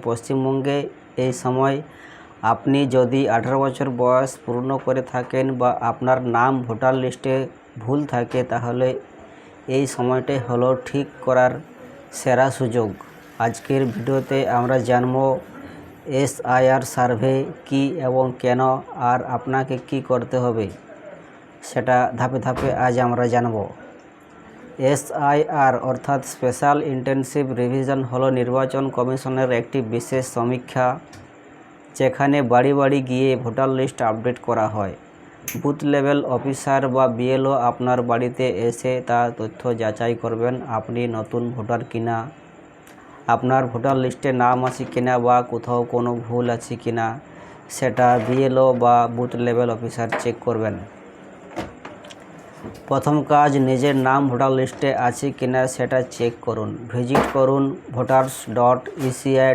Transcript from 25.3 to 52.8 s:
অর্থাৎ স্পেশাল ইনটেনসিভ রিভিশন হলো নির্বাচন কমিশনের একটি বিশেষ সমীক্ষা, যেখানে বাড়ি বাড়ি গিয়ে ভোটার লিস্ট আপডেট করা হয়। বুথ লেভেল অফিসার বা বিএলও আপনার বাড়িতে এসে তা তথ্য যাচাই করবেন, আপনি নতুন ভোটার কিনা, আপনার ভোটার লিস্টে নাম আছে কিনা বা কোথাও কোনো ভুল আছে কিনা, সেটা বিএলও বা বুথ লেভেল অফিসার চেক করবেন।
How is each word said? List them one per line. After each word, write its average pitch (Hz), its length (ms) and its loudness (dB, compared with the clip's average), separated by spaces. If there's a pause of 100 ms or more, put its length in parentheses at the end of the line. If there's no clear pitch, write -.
অর্থাৎ 131 320 -2 (120)
স্পেশাল 143 440 2 (160)
ইনটেনসিভ 135 520 -2 (160)
রিভিশন 131 420 0
হলো 127 240 0 (120)
নির্বাচন 131 440 0 (120)
কমিশনের 131 540 0 (100)
একটি 120 200 -4 (140)
বিশেষ 127 300 -2 (120)
সমীক্ষা, 127 520 -2 (1080)
যেখানে 139 420 2 (140)
বাড়ি 127 280 6
বাড়ি 139 200 4 (100)
গিয়ে 131 200 2 (140)
ভোটার 123 340 0
লিস্ট 131 220 -2 (100)
আপডেট 113 280 -2 (100)
করা 113 180 2 (100)
হয়। 98 180 -4 (680)
বুথ 143 160 0 (140)
লেভেল 143 280 2 (160)
অফিসার 135 460 0 (140)
বা 131 100 4 (120)
বিএলও 131 360 2 (160)
আপনার 127 300 0 (100)
বাড়িতে 123 360 0 (220)
এসে 120 240 -2 (140)
তা 120 140 2 (180)
তথ্য 110 240 -8 (200)
যাচাই 117 400 -2
করবেন, 117 320 -2 (240)
আপনি 117 240 -4 (160)
নতুন 117 260 -4 (120)
ভোটার 117 260 -4 (100)
কিনা, 117 260 -2 (1120)
আপনার 127 440 2
ভোটার 120 320 0
লিস্টে 131 260 -2 (140)
নাম 123 220 4
আছে 127 180 -4 (100)
কিনা 123 200 0 (120)
বা 123 120 6 (140)
কোথাও 120 300 -2 (120)
কোনো 120 180 0 (140)
ভুল 120 200 -2 (100)
আছে 117 280 -8
কিনা, 117 240 -2 (680)
সেটা 123 300 2 (200)
বিএলও 131 400 4 (140)
বা 120 140 6 (200)
বুথ 123 160 -2 (140)
লেভেল 120 300 2
অফিসার 113 340 -6 (120)
চেক 120 160 -2 (100)
করবেন। 110 300 0 (2000)